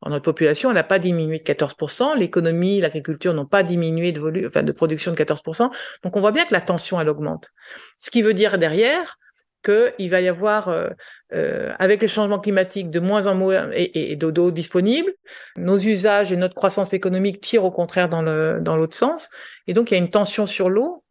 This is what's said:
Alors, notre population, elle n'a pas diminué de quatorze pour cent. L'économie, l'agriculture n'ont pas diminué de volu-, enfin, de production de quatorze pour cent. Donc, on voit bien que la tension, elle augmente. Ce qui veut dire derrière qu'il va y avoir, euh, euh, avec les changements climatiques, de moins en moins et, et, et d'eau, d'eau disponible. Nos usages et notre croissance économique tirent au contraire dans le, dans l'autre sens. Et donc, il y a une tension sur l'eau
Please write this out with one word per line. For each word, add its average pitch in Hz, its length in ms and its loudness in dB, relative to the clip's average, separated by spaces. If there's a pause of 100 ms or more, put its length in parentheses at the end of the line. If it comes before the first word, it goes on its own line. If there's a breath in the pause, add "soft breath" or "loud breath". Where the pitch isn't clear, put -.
Alors, 147 80 -6
notre 147 160 -4
population, 156 420 2
elle 233 60 2
n'a 165 100 2
pas 190 140 2
diminué 165 400 -2
de - 40 -18
quatorze 147 300 -2
pour 147 180 -6
cent. 285 240 0
L'économie, 180 680 0
l'agriculture 160 500 -2
n'ont 147 140 -4
pas 196 160 4
diminué 170 500 -2
de 151 80 -8
volu-, 160 260 -4
enfin, 151 160 0
de 151 100 0
production 160 380 -2
de 160 60 -4
quatorze 151 240 -2
pour 160 160 -10
cent. 247 140 2 (320 loud breath)
Donc, 185 160 -4
on - 20 2
voit 208 120 4
bien 330 120 2
que 285 80 -6
la 180 80 4
tension, 175 400 -2
elle 151 80 0
augmente. 151 460 -4 (420 loud breath)
Ce - 140 -4
qui 240 100 2
veut 214 140 4
dire 196 240 2
derrière 226 600 0 (460 soft breath)
qu'il 208 460 2
va 185 100 4
y 180 80 2
avoir, 196 400 0
euh, 165 220 -2 (420 loud breath)
euh, - 460 -4
avec 196 240 2
les 214 60 2
changements 202 300 -2
climatiques, 190 520 -2
de 170 100 -2
moins 196 260 0
en 196 80 2
moins 190 380 0
et, 175 120 0
et, - 280 -4
et 151 40 -6
d'eau, 160 140 -2
d'eau 175 200 2
disponible. 202 600 0 (460 loud breath)
Nos 180 220 2
usages 202 520 2
et 185 60 0
notre 185 180 0
croissance 190 380 0
économique 190 480 0
tirent 214 240 2
au 185 80 0
contraire 175 380 0
dans 165 120 -2
le, 160 380 0
dans 160 160 -2
l'autre 160 200 0
sens. 320 340 -2 (360 loud breath)
Et 185 60 -6
donc, 233 180 0
il 202 40 2
y - 20 4
a 180 40 2
une 175 100 0
tension 208 360 0
sur 190 220 0
l'eau 269 420 -2